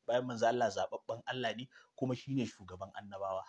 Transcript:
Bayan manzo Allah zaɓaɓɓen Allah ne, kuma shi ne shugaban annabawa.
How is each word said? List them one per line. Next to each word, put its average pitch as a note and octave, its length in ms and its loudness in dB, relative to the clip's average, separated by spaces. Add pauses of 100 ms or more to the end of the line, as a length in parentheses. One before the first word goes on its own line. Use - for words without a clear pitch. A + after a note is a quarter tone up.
Bayan B2 220 4
manzo A#2 200 2
Allah A#2+ 220 6
zaɓaɓɓen G2+ 560 -4
Allah B2+ 300 0
ne, B2 140 -8 (260)
kuma C3 200 0
shi C3+ 200 -4
ne B2+ 100 2
shugaban F#2+ 480 -10
annabawa. G2 560 -4